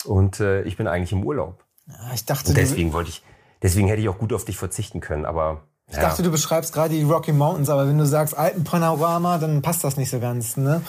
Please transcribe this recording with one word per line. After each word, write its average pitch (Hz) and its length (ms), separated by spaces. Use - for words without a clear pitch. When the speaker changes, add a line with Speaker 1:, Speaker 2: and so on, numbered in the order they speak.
Speaker 1:
und, 95 360
äh, 98 240
ich 98 120
bin 113 100
eigentlich 87 260
im 101 120
Urlaub. 101 400
Speaker 2:
Ja, 123 260
ich - 140
dachte, 143 240
Speaker 1:
Und 160 60
Speaker 2:
du - 40
Speaker 1:
deswegen 87 320
wollte 82 160
ich, - 140
deswegen 98 260
hätte 107 140
ich 107 80
auch 92 80
gut 113 160
auf 104 100
dich 98 140
verzichten 92 420
können, 78 240
aber 78 380
Speaker 2:
Ich - 80
Speaker 1:
ja. - 60
Speaker 2:
dachte, - 200
du 175 80
beschreibst 160 440
gerade 156 200
die 156 100
Rocky 156 280
Mountains, 147 380
aber 139 180
wenn 143 80
du 151 80
sagst 147 320
Alpenpanorama, 170 1000
dann 151 240
passt 165 200
das 139 140
nicht 135 140
so 127 100
ganz, 120 380
ne? 143 300